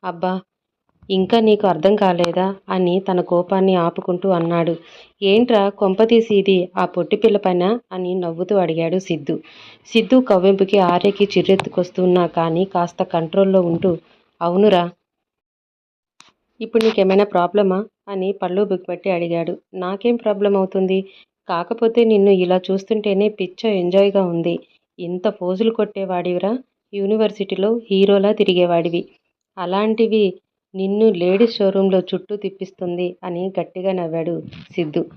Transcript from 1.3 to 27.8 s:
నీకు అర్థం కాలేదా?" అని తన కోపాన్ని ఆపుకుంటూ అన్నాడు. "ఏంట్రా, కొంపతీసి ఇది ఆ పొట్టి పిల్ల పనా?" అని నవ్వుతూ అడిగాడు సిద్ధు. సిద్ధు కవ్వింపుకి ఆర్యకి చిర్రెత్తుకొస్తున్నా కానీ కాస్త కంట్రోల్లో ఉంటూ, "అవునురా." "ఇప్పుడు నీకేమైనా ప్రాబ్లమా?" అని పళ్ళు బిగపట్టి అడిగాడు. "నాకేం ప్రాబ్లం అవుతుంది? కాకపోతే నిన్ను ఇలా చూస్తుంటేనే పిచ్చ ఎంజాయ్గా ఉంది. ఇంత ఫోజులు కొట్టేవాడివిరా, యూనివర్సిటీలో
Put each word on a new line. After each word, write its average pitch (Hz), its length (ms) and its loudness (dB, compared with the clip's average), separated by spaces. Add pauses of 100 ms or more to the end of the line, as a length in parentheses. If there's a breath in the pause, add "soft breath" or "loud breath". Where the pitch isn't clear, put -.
నీకు 208 260 2
అర్థం 180 300 2
కాలేదా?" 180 500 0 (220)
అని 185 320 0
తన 185 200 -2
కోపాన్ని 185 560 0
ఆపుకుంటూ 175 540 -2
అన్నాడు. 170 440 0 (480 loud breath)
"ఏంట్రా, 214 480 4
కొంపతీసి 220 680 2
ఇది 196 200 4 (200)
ఆ 185 80 0
పొట్టి 175 320 -2
పిల్ల 208 200 2
పనా?" 185 340 0 (220)
అని 185 220 -6
నవ్వుతూ 180 420 -4
అడిగాడు 165 420 0
సిద్ధు. 160 380 -4 (520 loud breath)
సిద్ధు 220 320 2
కవ్వింపుకి 196 640 2
ఆర్యకి 180 400 0
చిర్రెత్తుకొస్తున్నా 180 1000 0
కానీ 165 380 -2
కాస్త 180 380 -4
కంట్రోల్లో 185 600 0
ఉంటూ, 170 280 0 (500 soft breath)
"అవునురా." 180 440 4 (1800)
"ఇప్పుడు 220 220 0
నీకేమైనా 202 420 2
ప్రాబ్లమా?" 190 540 0 (300)
అని 190 240 -6
పళ్ళు 190 320 -4
బిగపట్టి 185 460 -6
అడిగాడు. 170 440 -2 (200)
"నాకేం 190 420 -2
ప్రాబ్లం 202 400 0
అవుతుంది? 190 420 0 (500 loud breath)
కాకపోతే 226 560 0
నిన్ను 202 280 6
ఇలా 180 260 2
చూస్తుంటేనే 196 720 -2
పిచ్చ 196 320 -8 (140)
ఎంజాయ్గా 190 500 2
ఉంది. 170 300 -2 (440 soft breath)
ఇంత 180 300 -6
ఫోజులు 190 420 -2
కొట్టేవాడివిరా, 190 840 -4 (400)
యూనివర్సిటీలో 202 760 -2 (140)